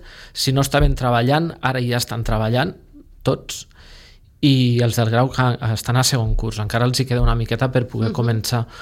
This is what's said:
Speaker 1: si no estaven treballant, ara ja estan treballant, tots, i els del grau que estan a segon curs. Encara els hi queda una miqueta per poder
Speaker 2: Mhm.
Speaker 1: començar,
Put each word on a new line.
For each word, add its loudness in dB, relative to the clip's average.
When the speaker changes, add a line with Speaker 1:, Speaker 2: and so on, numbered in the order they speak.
Speaker 1:
si -2
no 2
estaven 2
treballant, 0
ara -2
ja -2
estan -4
treballant, 0
tots, -4
i 4
els 2
del 0
grau 2
que 0
estan -2
a 4
segon 0
curs. -4
Encara 0
els 0
hi -2
queda 0
una 4
miqueta -2
per 0
poder -2
Speaker 2:
Mhm. -4
Speaker 1:
començar, -2